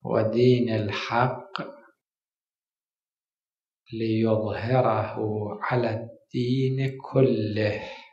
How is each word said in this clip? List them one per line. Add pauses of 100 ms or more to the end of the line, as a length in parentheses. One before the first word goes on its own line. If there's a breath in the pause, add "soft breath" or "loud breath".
ودين
الحق (2500)
ليظهره (440)
على
الدين (140)
كله. (240)